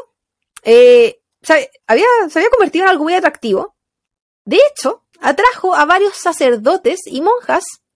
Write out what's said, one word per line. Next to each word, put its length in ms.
eh, 560
sabe, 280
había, 180
se 100
había 100
convertido 360
en 60
algo 120
muy 100
atractivo. 600
De 120
hecho, 320
atrajo 560
a 80
varios 320
sacerdotes 920
y 140
monjas 460